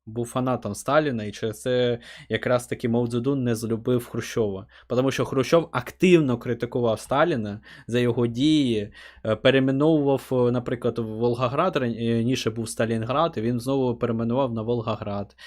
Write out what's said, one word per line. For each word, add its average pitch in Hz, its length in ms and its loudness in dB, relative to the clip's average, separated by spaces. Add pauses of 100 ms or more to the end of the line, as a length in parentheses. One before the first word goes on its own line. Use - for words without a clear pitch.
Був 113 220 -6
фанатом 123 480 -2
Сталіна, 139 480 0
і 104 80 -6
через 110 300 -6
це 123 380 0 (300)
якраз 123 380 0
таки 120 220 -4
Мао 120 180 2
Цзедун 123 360 0
не 120 120 2
злюбив 117 500 -2
Хрущова. 104 640 -4 (200)
Потому 127 240 2
що 127 140 -2
Хрущов 135 460 2
активно 151 640 4
критикував 120 600 -2
Сталіна 127 640 0 (260)
за 117 120 0
його 120 280 2
дії, 120 680 2 (320)
е, 110 100 2
перейменовував, 135 960 2
е, 123 200 4
наприклад, 123 480 -2
Волгоград, 120 760 0
ран-, 123 240 0
е, 117 140 0
раніше 117 360 0
був 113 200 -6
Сталінград, 117 680 -2
і 110 40 -4
він 120 180 0
знову 127 360 0
перейменував 117 580 0
на 113 80 -4
Волгоград. 107 760 -4 (120)